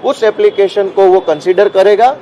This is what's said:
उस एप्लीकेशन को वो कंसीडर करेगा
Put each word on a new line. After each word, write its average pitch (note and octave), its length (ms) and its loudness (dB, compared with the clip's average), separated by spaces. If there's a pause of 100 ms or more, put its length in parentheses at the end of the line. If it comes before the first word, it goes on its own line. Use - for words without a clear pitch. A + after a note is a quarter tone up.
उस B3+ 180 -4
एप्लीकेशन G3+ 640 0
को G3 180 0
वो F#3 140 4
कंसीडर F3 500 -2
करेगा G#3 520 2